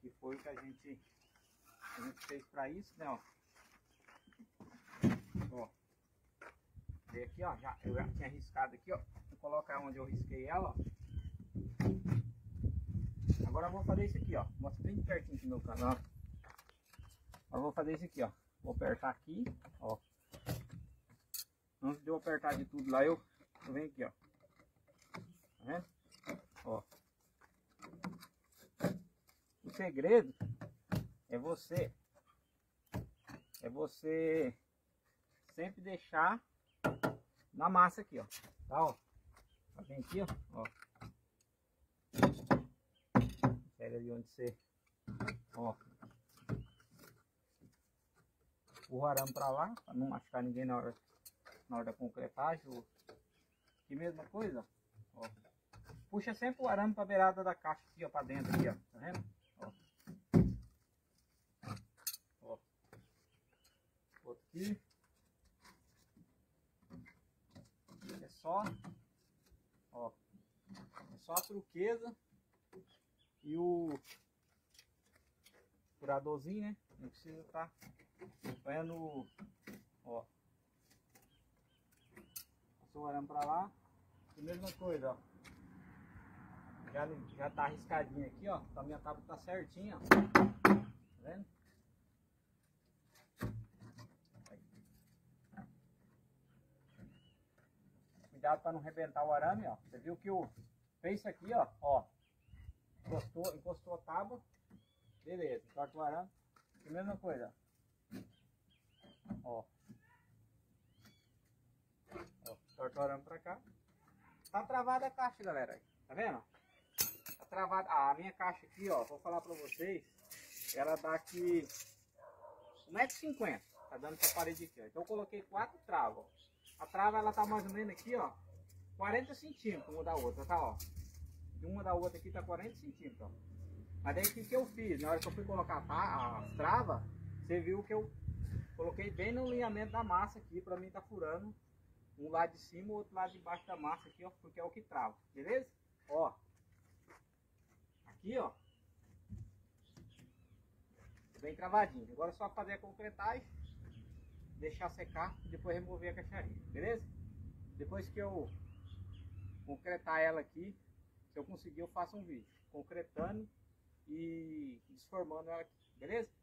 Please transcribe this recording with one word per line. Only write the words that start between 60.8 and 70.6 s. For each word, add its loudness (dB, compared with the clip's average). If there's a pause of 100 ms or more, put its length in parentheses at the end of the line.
Ó. -8 (1700)
Outro -12
aqui. -2 (3500)
É -16
só, 2 (1300)
ó. -6 (1000)